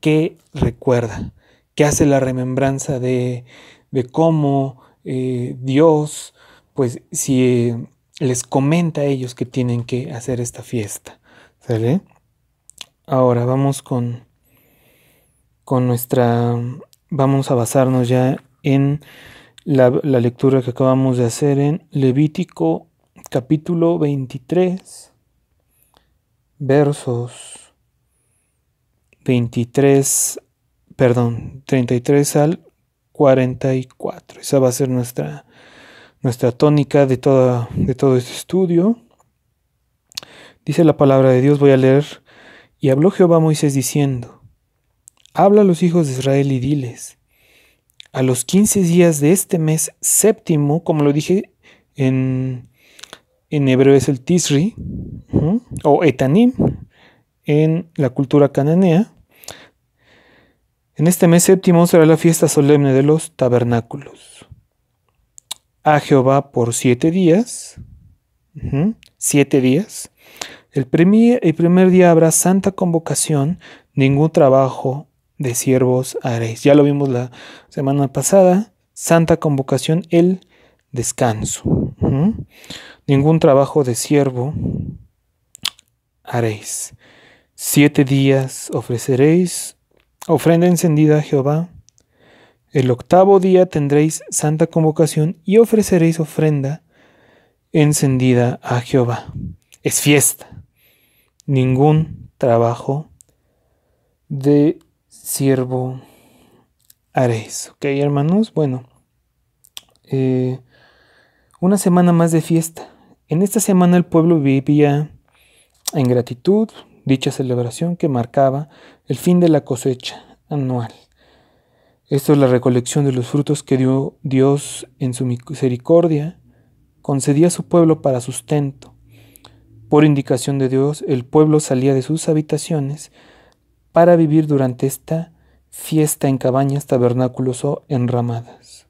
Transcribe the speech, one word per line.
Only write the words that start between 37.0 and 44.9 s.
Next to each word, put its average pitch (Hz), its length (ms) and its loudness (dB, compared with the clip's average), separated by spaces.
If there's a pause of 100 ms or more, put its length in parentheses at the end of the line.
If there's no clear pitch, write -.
de 131 120 -2
toda, 127 560 0
de - 200 -2
todo 131 220 0
este 123 160 -4
estudio. 185 640 -2 (1700)
Dice 151 200 0
la 147 120 4
palabra 135 340 4
de 127 120 2
Dios, 143 160 2
voy 139 140 6
a 135 40 6
leer. 131 460 0 (580)
"Y 135 100 0
habló 147 200 2
Jehová 170 260 4
a 165 40 4
Moisés 156 340 0
diciendo, 135 680 -4 (920)